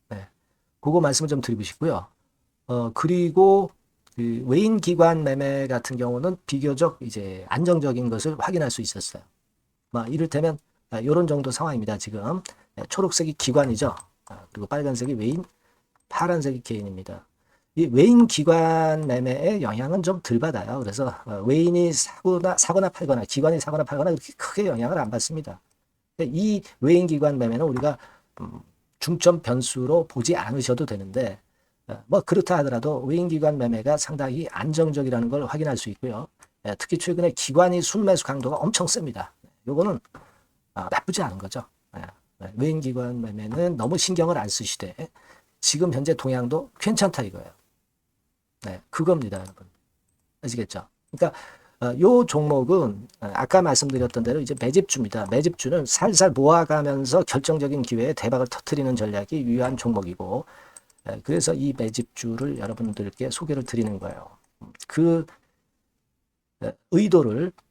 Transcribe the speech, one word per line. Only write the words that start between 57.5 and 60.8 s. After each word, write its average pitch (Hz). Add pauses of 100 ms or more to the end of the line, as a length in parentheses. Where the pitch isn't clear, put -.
기회에 120
대박을 123
터뜨리는 135
전략이 107
유효한 123
종목이고, 101 (640)